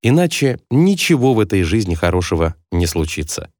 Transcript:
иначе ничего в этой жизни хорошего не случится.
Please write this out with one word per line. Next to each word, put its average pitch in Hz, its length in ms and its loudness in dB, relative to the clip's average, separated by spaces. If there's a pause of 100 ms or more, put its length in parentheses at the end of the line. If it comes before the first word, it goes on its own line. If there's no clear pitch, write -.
иначе 139 580 0 (100)
ничего 147 640 2
в 110 60 2
этой 98 220 0
жизни 92 320 -2
хорошего 85 640 -2 (160)
не 87 140 0
случится. - 720 -6